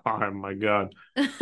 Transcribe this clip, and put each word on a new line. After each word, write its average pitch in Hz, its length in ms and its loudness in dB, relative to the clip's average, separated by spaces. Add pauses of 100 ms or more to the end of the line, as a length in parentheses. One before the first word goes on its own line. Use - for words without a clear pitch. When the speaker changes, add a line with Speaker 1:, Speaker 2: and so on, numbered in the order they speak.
Speaker 1:
Oh 107 260 0
my 98 220 -6
God. 101 400 2 (240)
Speaker 2:
<laughs> 277 100 2 (140)